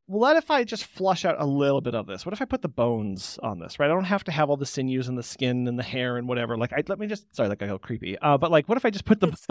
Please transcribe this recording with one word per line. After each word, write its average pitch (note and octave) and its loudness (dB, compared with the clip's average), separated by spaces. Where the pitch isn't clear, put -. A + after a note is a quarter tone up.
"What A#3 2
if D#4+ 0
I C#4 4
just A3 -8
flush F#3 0
out F3+ 2
a D3+ 0
little C#3 2
bit B2 -4
of G#2 -4
this? F#2+ -10
What F#3+ -6
if G#3+ -8
I - -4
put B3+ -4
the - -4
bones A2 -2
on G#2 -4
this, - -10
right? D3 4
I D#3 4
don't F#3+ 2
have F#3+ 0
to F3 -6
have D3 2
all C#3+ 2
the C#3 -4
sinews C3 -2
and B2+ -4
the A#2+ -6
skin B2 -2
and A#2+ -2
the B2 -4
hair B2 -4
and B2 -6
whatever. A#2+ -2
Like, A#2 -2
I, D3 0
let F#3+ -4
me G#3+ -6
just," G#3 -8
sorry, A2+ 2
like, G2+ -4
I G2+ -4
go G2+ -4
creepy. F#2+ -6
Uh, D3 4
but, D#3+ 0
like, D#3 6
what A3 2
if C4 0
I A#3+ 2
just G3 -6
put G#3+ 6
the F#3 4